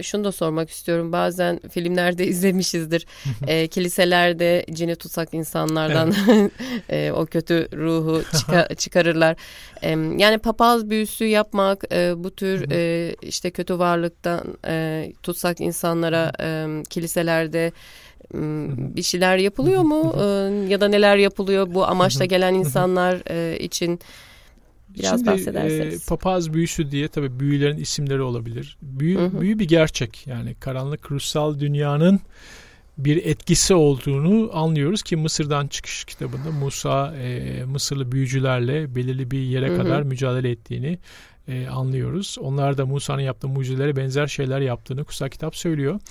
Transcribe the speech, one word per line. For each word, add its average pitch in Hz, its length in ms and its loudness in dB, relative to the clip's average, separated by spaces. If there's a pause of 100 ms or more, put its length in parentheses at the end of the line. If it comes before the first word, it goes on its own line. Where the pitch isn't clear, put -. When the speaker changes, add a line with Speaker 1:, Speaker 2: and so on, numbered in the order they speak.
Speaker 1:
şunu 208 220 -4
da 202 80 -2
sormak 160 380 -2
istiyorum. 170 420 -2
Bazen 175 480 0 (120)
filmlerde 175 560 0
<laughs> 208 60 0
izlemişizdir. 175 720 0 (200)
Speaker 2:
<laughs> 135 220 -4
Speaker 1:
E, 160 200 2
kiliselerde 175 1080 2
cini 170 220 -2
tutsak 165 380 -8
insanlardan, 160 800 0 (160)
Speaker 2:
Evet. 208 220 6 (180)
Speaker 1:
<laughs> 240 200 -8
e, 151 220 0
o 160 140 0
kötü 165 480 0
ruhu 160 540 0
Speaker 2:
<laughs> 165 120 -2
Speaker 1:
çıka-, 160 360 2
çıkarırlar. 165 600 2 (460)
Em, 160 360 -2
yani 214 200 6
papaz 226 520 2
büyüsü 220 360 -2
yapmak, 208 580 2 (100)
e, 175 200 2 (100)
bu 185 120 -6
tür, 190 260 -2
Speaker 2:
Hı - 40 -6
hı. 143 80 -2
Speaker 1:
e, 170 480 -2
işte - 300 -6
kötü 180 280 -4
varlıktan, 175 800 -2 (100)
e, 160 400 -4 (160)
tutsak 175 380 -4
insanlara, 165 800 0
Speaker 2:
Hı - 40 -4
hı. 160 40 -4
Speaker 1:
em, 156 360 -4
kiliselerde, 165 880 -2 (640)
em, - 80 -4
Speaker 2:
Hı 151 300 -4
hı. 135 240 -6
Speaker 1:
bir 180 80 -4
şeyler 185 340 2
yapılıyor 262 400 2
Speaker 2:
Hı 370 40 4
hı. - 60 4
Speaker 1:
mu? 311 280 2
Speaker 2:
Hı 196 320 0
hı. 196 40 -2 (140)
Speaker 1:
E, - 40 -4
ya 196 120 2
da 208 60 4
neler 202 300 6
yapılıyor 196 560 2
bu 185 120 4
amaçla 180 340 2
Speaker 2:
Hı 190 40 4
hı. 185 60 -2
Speaker 1:
gelen 185 220 4
Speaker 2:
Hı 185 40 4
hı. 185 40 4
Speaker 1:
insanlar, 180 680 2
e, 165 300 -4
için? 170 400 -2 (920)
Biraz 196 300 -2
Speaker 2:
Şimdi, 247 120 0
Speaker 1:
bahsederseniz. 170 720 -2
Speaker 2:
e, - 20 -12
papaz 170 480 -2
büyüsü 160 380 0
diye 143 160 -2
tabii 135 320 -4
büyülerin 143 380 2
isimleri 143 440 -2
olabilir. 120 600 -6
Büyü, 147 360 0
Speaker 1:
Hı 175 80 2
hı. 180 160 -2
Speaker 2:
büyü 214 180 2
bir 196 80 2
gerçek. 156 600 2
Yani 123 320 -8
karanlık 135 520 -6
ruhsal 151 480 -2
dünyanın 147 600 4 (800)
bir 151 280 2
etkisi - 480 2
olduğunu 151 800 4
anlıyoruz 160 500 0
ki - 120 -2
Mısır'dan 151 520 0
Çıkış - 360 -10
kitabında 131 480 -8
Musa, 139 640 -2
e, 131 500 -6
Mısırlı 135 460 -4
büyücülerle 131 840 0
belirli 127 360 -2
bir 135 80 -2
yere 131 300 0
Speaker 1:
Hı - 40 0
hı. 175 40 2
Speaker 2:
kadar 170 260 2
mücadele 127 480 0
ettiğini, 123 480 -6 (480)
e, 127 200 -6
anlıyoruz. 131 720 -4
Onlar 139 360 0
da 139 80 0
Musa'nın 139 360 -2
yaptığı 135 260 -4
mucizelere 135 480 0
benzer 135 320 0
şeyler 135 340 -2
yaptığını 131 420 -4
kutsal - 260 -8
kitap - 260 -8
söylüyor. 156 440 -2 (120)